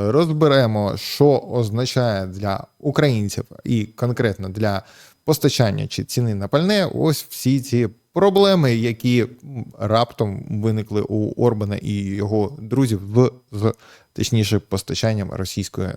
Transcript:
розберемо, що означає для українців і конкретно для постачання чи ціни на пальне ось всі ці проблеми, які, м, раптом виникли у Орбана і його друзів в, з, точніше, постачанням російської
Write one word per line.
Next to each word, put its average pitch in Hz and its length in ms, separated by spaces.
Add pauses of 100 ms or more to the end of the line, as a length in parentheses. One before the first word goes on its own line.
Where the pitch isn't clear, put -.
(120)
розберемо, 135 840
що 143 420
означає 117 880
для 98 400 (120)
українців 131 680 (200)
і 113 200
конкретно 113 640
для 101 340 (420)
постачання 104 640
чи - 180
ціни 117 300
на 98 140
пальне 185 460
ось 147 340
всі 131 320
ці 120 280 (240)
проблеми, 185 640
які, 117 460
м, 127 460 (120)
раптом 104 680 (180)
виникли 110 460
у 107 360
Орбана 104 320
і - 160
його 101 680
друзів 110 420 (120)
в, 123 180 (220)
з, 107 200 (400)
точніше, 104 460
постачанням 101 720
російської 98 680